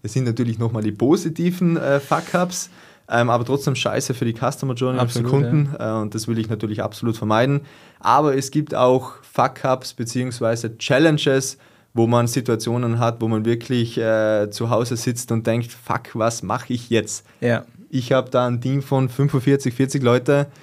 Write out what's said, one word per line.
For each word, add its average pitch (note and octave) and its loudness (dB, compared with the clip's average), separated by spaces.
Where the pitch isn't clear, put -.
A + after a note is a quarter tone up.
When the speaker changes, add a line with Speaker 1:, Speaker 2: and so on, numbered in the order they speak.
Speaker 1:
Das A2 -10
sind C3 0
natürlich A#2 -2
nochmal A2+ -2
die G#2+ -2
positiven, E3+ 2
äh, C#3 2
Fuck-Ups, F3 -2
ähm, A#2+ 4
aber A#2+ 2
trotzdem C3+ 0
scheiße A2 -2
für A#2+ -4
die A#2 0
Customer C3 -4
Journey B2+ 0
und A#2+ 2
für - -4
den A#2+ 0
Speaker 2:
Absolut, B2 -2
Speaker 1:
Kunden. C#3+ 2
Speaker 2:
ja. A2 -2
Speaker 1:
Äh, G#2+ -2
und G#2+ -6
das A2 -6
will A2+ -2
ich A2 -4
natürlich G#2+ -4
absolut A2 -4
vermeiden. A#2+ 2
Aber C#3 4
es C3+ -4
gibt D3 -2
auch B2+ 2
Fuck-Ups C3 0
beziehungsweise A#2 -4
Challenges, C#3 2
wo A2+ 4
man A#2 4
Situationen A#2 -2
hat, A#2 0
wo A2+ 0
man A2 0
wirklich, A#2 0
äh, G#2+ 2
zu A2+ -4
Hause A#2 0
sitzt A#2+ -4
und A2+ 0
denkt, A#2 -2
„Fuck, - -6
was A2+ -2
mach A2 -4
ich A#2+ -6
jetzt?“ G#2+ -2
Speaker 2:
Ja. A#2+ 0
Speaker 1:
Ich B2+ -2
hab B2+ 2
da B2 2
ein A#2+ -2
Team C3+ -2
von C3+ 0
fünfundvierzig, C#3 0
vierzig C3+ 0
Leute. B2+ 4